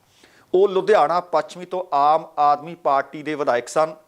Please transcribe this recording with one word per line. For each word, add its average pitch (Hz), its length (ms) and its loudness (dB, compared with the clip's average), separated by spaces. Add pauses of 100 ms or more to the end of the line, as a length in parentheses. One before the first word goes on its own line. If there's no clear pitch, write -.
(540)
ਉਹ 190 140 4
ਲੁਧਿਆਣਾ 180 520 2
ਪੱਛਮੀ 170 440 -6
ਤੋਂ 180 180 -8 (120)
ਆਮ 151 320 2 (120)
ਆਦਮੀ 147 360 0 (100)
ਪਾਰਟੀ 139 380 -2
ਦੇ 151 120 -6
ਵਿਧਾਇਕ 131 340 -2
ਸਨ 156 260 -2 (140)